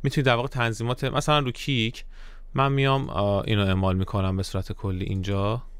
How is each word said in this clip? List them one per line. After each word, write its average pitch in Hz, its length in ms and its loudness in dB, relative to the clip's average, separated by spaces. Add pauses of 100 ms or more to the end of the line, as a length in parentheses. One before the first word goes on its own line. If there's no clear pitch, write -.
می‌تونید 139 240 2
در 123 80 6
واقع 123 140 0
تنظیمات، 117 560 -2
مثلاً 139 340 2
رو 131 120 0
کیک 120 540 -2 (500)
من 139 180 2
میام، 135 380 2
آه، 101 360 2
اینو 104 160 4
اعمال 95 340 4
می‌کنم 95 400 0
به 95 60 -2
صورت 95 300 -4
کلی 95 320 -4
اینجا 98 580 0 (180)